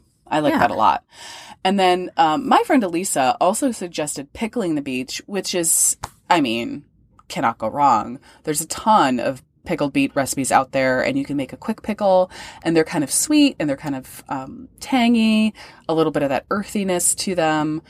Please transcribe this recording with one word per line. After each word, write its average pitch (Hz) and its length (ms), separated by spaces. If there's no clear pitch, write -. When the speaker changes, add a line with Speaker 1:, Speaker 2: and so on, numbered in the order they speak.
Speaker 1:
I - 140
like 294 140
Speaker 2:
Yeah. 277 60
Speaker 1:
that - 100
a - 40
lot. 95 300
And 196 160
then, 180 380
um, 156 280
my 403 200
friend 269 180
Elisa 165 560
also 220 300
suggested 160 640
pickling 214 400
the 147 80
beets, 127 440
which 190 280
is, - 420
I 170 140
mean, 117 420
cannot 123 300
go 110 100
wrong. 120 500
There's 156 160
a 160 60
ton 147 540
of 127 220
pickled 147 280
beet 139 240
recipes 131 340
out 135 220
there, 131 320
and 135 140
you 139 80
can 139 100
make 135 160
a 160 40
quick - 260
pickle, 190 480
and 165 120
they're 160 100
kind 151 200
of 131 60
sweet, 294 500
and 156 80
they're 139 80
kind 139 200
of, - 340
um, 131 380
tangy, 220 720
a 165 60
little 156 180
bit 147 100
of 139 80
that - 200
earthiness 190 640
to - 200
them. 156 560